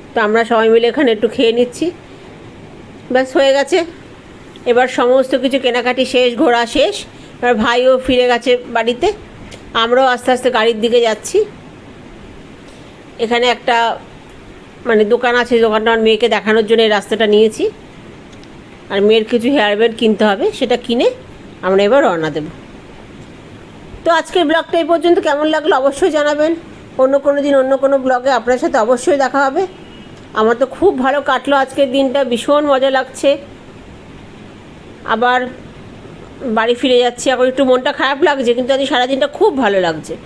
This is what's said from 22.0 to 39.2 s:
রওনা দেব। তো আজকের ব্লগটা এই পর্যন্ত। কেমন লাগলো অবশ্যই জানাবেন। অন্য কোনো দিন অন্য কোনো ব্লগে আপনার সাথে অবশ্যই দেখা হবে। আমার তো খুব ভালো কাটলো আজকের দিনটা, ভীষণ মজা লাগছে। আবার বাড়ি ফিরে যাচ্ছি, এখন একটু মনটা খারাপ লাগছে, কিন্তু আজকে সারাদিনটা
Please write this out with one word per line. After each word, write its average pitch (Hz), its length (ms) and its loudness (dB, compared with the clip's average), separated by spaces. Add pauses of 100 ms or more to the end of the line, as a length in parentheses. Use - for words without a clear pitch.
রওনা 165 260 0
দেব। 151 140 -6 (1600)
তো 330 60 0 (100)
আজকের 339 300 -2
ব্লগটা 320 320 -2
এই 302 100 -4
পর্যন্ত। 339 260 2 (100)
কেমন 302 280 0
লাগলো 302 260 0
অবশ্যই 277 360 0
জানাবেন। 294 340 0 (520)
অন্য 269 100 2 (120)
কোনো 285 200 2
দিন 285 160 2
অন্য 262 120 0 (100)
কোনো 277 120 2 (100)
ব্লগে 254 340 0
আপনার 247 240 0
সাথে 262 220 0
অবশ্যই 254 380 2
দেখা 269 220 0
হবে। 285 180 -2 (760)
আমার 233 220 2
তো 269 40 2 (120)
খুব 359 140 4 (120)
ভালো 277 160 0 (100)
কাটলো 269 340 0
আজকের 269 320 0
দিনটা, 269 240 0 (120)
ভীষণ 285 400 0
মজা 269 260 2
লাগছে। 262 320 -2 (1800)
আবার 247 260 0 (1200)
বাড়ি 226 240 0
ফিরে 254 220 2
যাচ্ছি, 240 300 -4
এখন 247 180 2
একটু 277 180 0
মনটা 254 300 2
খারাপ 277 280 -2
লাগছে, 269 300 0
কিন্তু 254 180 -2
আজকে 269 180 -2
সারাদিনটা 262 340 0 (100)